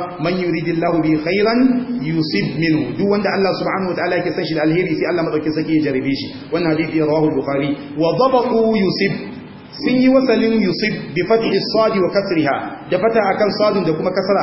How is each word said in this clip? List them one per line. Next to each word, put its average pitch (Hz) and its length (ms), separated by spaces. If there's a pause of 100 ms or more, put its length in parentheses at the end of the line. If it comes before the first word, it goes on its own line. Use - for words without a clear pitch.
(180)
"Man 170 160
yuridillahu 170 720
bi 156 80
khairan 208 460 (420)
yusib 160 440 (120)
minhu." 147 400
Duk 196 80
wanda 202 240
Allah 185 240
subhanahu 180 400
wa 160 40
ta'ala 175 200
yake 175 160
son 165 120
shi 156 120
da 151 80
alheri, 160 320
sai 165 160
Allah 170 160
madaukakin 151 240
sarki 156 240
ya 151 40 (120)
jarabe 127 160
shi. 135 180 (220)
Wannan 165 240
hadisi 156 320
rawahu 151 320
Bukhari. 139 320 (320)
Wa 170 160
dabaqu 240 440 (200)
yusib. 196 320 (640)
Sun 247 240
yi 262 80
wasalin 226 480
yusib 180 360 (200)
bi 170 160
fathi 220 240 (160)
sad 220 240
wa 185 160
kasriha. 170 460 (340)
Da 175 80
fata 226 240
akan 196 280 (120)
sadun 202 240
da 160 80
kuma 180 160
kasra 190 340